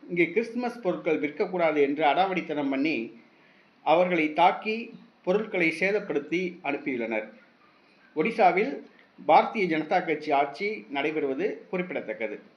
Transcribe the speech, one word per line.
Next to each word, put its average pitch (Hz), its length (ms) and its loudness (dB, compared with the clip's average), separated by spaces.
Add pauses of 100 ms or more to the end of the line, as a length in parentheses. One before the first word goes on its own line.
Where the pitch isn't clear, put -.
இங்கே 170 200 2
கிறிஸ்துமஸ் 233 520 -4
பொருட்கள் 156 400 0
விற்கக்கூடாது" 165 600 0
என்று 143 240 2
அடாவடித்தனம் 151 640 2
பண்ணி 139 280 0 (880)
அவர்களை 165 480 2
தாக்கி 202 440 2 (460)
பொருட்களை 185 460 0 (100)
சேதப்படுத்தி 185 640 -2 (220)
அனுப்பியுள்ளனர். 117 640 -4 (880)
ஒடிசாவில் 202 580 2 (460)
பாரதிய 208 480 4
ஜனதா 160 380 0
கட்சி 151 260 -4
ஆட்சி 143 360 0 (220)
நடைபெறுவது 143 580 -2 (220)
குறிப்பிடத்தக்கது. 113 720 -6 (180)